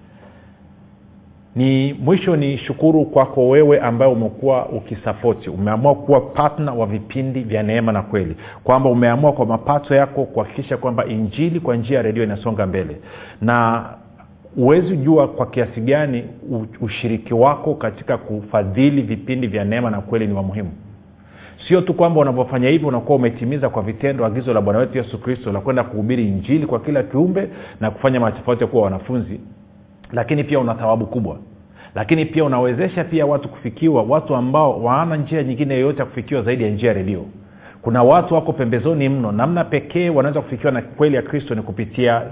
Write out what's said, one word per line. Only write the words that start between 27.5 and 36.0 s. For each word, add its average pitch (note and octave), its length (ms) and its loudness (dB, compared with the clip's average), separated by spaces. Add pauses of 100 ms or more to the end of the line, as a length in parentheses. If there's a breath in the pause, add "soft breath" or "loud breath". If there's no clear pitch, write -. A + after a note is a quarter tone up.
na A2 120 -2
kufanya B2+ 280 0
mataifa A2+ 320 0
yote A#2+ 140 0
kuwa A2+ 180 2
wanafunzi, F#2+ 560 -4 (720)
lakini C#3 300 0
pia D3 160 2
una A#2 140 0
thawabu A2+ 320 0
kubwa. G#2+ 320 -4 (580 loud breath)
Lakini D#3 300 0
pia D#3+ 180 0
unawezesha C3+ 600 -2
pia D#3 220 -2
watu C#3 240 -2
kufikiwa, B2+ 540 0
watu D3 320 0
ambao C3 380 2
hawana D3 440 0
njia D3+ 260 -2
nyingine C3+ 300 -2
yoyote C3+ 260 0
ya B2+ 60 -2